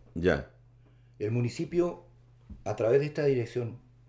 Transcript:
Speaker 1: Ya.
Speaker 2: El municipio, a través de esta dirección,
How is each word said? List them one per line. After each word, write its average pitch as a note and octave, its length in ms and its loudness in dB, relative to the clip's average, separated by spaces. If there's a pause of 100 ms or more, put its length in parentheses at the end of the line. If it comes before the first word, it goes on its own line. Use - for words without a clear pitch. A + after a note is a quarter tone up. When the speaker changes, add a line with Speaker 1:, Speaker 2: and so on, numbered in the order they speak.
(140)
Speaker 1:
Ya. E2 360 2 (720)
Speaker 2:
El G#2+ 120 -2
municipio, E3+ 720 -2 (600)
a G#2 120 -4
través A#2 240 4
de C#3+ 80 -2
esta D3 180 -2
dirección, A#2+ 540 -2 (300)